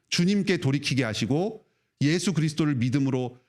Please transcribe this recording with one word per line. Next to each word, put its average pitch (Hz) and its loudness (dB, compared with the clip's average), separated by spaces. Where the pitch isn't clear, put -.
주님께 190 2
돌이키게 135 0
하시고 131 -2
예수 165 2
그리스도를 151 0
믿음으로 127 0